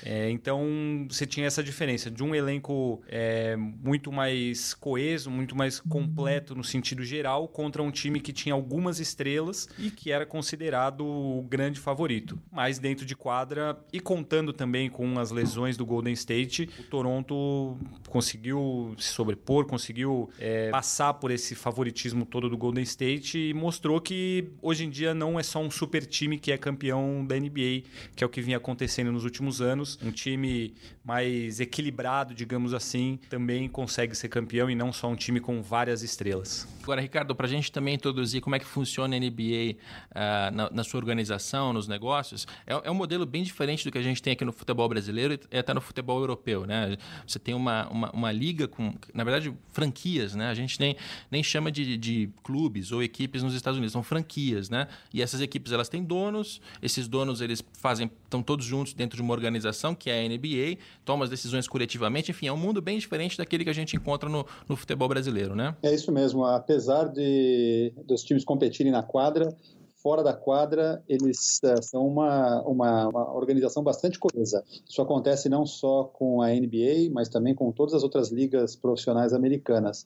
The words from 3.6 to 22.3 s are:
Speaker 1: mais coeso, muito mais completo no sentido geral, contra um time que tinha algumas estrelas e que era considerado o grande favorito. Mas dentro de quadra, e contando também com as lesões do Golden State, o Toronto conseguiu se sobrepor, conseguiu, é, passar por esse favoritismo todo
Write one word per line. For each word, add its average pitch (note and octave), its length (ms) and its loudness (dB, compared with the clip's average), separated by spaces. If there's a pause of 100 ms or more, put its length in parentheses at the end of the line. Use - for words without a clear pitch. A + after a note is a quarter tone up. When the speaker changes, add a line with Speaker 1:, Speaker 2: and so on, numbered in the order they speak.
Speaker 1:
mais B2+ 640 0
coeso, C#3 560 -2
muito B2+ 260 -4
mais C3+ 260 0
completo C#3+ 760 -2
no B2+ 80 -6
sentido B2+ 400 -4
geral, C#3 440 -2
contra D3+ 360 -4
um D3 80 0
time D3 280 -2
que C#3 120 -8
tinha C#3+ 240 -2
algumas D#3 440 -2
estrelas D#3 680 -4 (100)
e G3+ 140 -4
que D#3 200 -8
era D3 140 0
considerado D3 800 -2
o C#3 380 -2
grande C#3 360 0
favorito. C#3 600 0 (100)
Mas C3+ 300 0
dentro C3+ 260 -2
de C3 100 -6
quadra, C#3 640 -2 (140)
e F#3 80 -4
contando D#3 540 0
também B2+ 360 0
com B2 300 -2
as A2+ 120 -2
lesões A#2 440 0
do A#2+ 100 -4
Golden A#2 280 0
State, B2+ 560 -2 (100)
o - 40 -16
Toronto C3+ 920 0 (320)
conseguiu B2 880 -2
se - 120 -4
sobrepor, A#2+ 560 2
conseguiu, B2 640 -2 (100)
é, A2 320 0
passar C#3+ 440 2
por C#3 140 -2
esse A#2+ 260 -2
favoritismo A#2+ 680 -2
todo A#2+ 280 -2